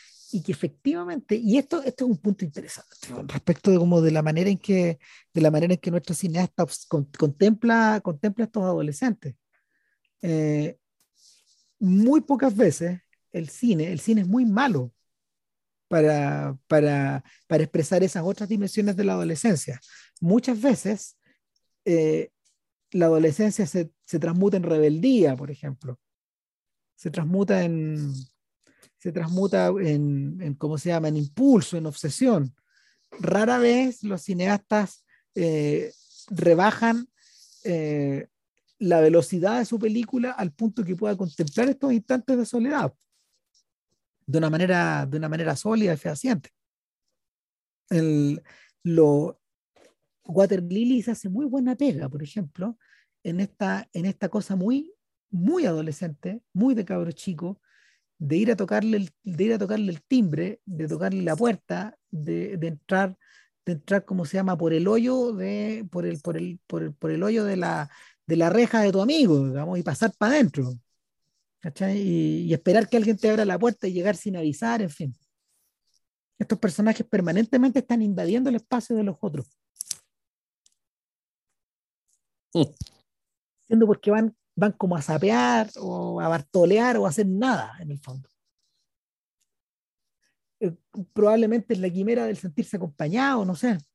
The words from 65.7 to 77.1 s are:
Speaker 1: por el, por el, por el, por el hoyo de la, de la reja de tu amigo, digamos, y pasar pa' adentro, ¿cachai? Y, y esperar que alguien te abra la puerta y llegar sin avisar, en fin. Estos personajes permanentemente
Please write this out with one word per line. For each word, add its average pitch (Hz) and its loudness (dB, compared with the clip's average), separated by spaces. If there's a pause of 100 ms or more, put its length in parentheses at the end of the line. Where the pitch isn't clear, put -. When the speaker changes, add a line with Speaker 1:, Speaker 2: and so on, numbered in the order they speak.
Speaker 1:
por 175 -6
el, 165 -8
por 165 -6
el, 175 -8
por 165 -8
el, 156 -8
por 160 -6
el 160 -2
hoyo 214 0
de 196 -2
la, 165 -4 (360)
de 165 0
la 165 4
reja 226 2
de 202 4
tu 190 2
amigo, 208 4
digamos, 151 -4
y 180 -2
pasar 190 -2
pa' 208 2
adentro, 151 2 (880)
¿cachai? 190 -4
Y, 165 0
y 165 0
esperar 190 4
que 247 2
alguien 220 2
te 220 2
abra 220 2
la 185 0
puerta 226 0
y 185 -4
llegar 180 0
sin 190 -6
avisar, 196 -2
en 180 -4
fin. 139 -10 (1200)
Estos 208 -4
personajes 214 0
permanentemente 220 2